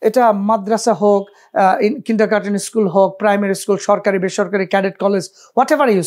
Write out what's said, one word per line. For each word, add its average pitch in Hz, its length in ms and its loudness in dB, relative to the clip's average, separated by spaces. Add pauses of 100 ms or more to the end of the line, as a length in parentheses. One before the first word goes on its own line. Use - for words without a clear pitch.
এটা 226 300 2
মাদ্রাসা 208 600 -2
হোক, 202 300 2 (300)
আহ, 185 320 2
in-, 233 160 -4
কিন্ডারগার্টেন 202 560 0
স্কুল 208 300 -2
হোক, 190 320 0
প্রাইমারি 202 360 0
স্কুল, 196 220 -2
সরকারি, 202 420 0
বেসরকারি, 185 480 -2
ক্যাডেট 196 320 -2
কলেজ, 196 300 -2 (280)
whatever 269 300 2 (100)
you 170 100 0